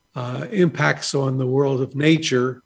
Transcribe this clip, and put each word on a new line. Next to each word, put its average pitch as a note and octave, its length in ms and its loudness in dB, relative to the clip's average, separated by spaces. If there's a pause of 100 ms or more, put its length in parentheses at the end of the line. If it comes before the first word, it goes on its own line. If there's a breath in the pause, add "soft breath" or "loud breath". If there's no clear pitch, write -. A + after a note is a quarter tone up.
(160)
uh, B2+ 360 -8
impacts D#3 640 0
on C3+ 240 0
the C3 80 0
world C3+ 340 2
of C3 160 -4
nature, C3+ 720 2